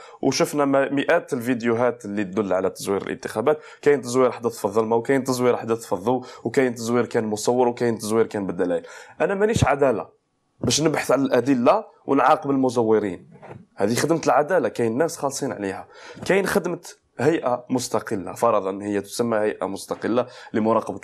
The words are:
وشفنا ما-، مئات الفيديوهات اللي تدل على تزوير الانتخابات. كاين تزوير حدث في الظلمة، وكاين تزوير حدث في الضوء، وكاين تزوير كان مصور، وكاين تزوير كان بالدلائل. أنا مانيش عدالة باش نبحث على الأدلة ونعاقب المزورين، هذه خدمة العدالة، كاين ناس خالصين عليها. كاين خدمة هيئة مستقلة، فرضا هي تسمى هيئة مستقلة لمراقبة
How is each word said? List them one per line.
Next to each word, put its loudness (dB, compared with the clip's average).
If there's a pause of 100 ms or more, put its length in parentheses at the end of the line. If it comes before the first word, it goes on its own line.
(220)
وشفنا 2
ما-، 2
مئات 0
الفيديوهات 0
اللي -4
تدل -2
على 0
تزوير -4
الانتخابات. -2 (240)
كاين 4
تزوير 2
حدث -6
في -14
الظلمة، 0
وكاين 0
تزوير 2
حدث -4
في -4
الضوء، -2 (200)
وكاين 0
تزوير 0
كان -2
مصور، 2
وكاين 0
تزوير 2
كان -4
بالدلائل. -2 (380)
أنا 0
مانيش 2
عدالة 2 (520)
باش 0
نبحث 0
على 4
الأدلة 2 (220)
ونعاقب 2
المزورين، 2 (460)
هذه 0
خدمة 0
العدالة، 2
كاين -2
ناس -2
خالصين -6
عليها. -8 (400)
كاين 2
خدمة -2 (380)
هيئة 0
مستقلة، -4
فرضا 0
هي -2
تسمى -2
هيئة -2
مستقلة -4 (260)
لمراقبة 0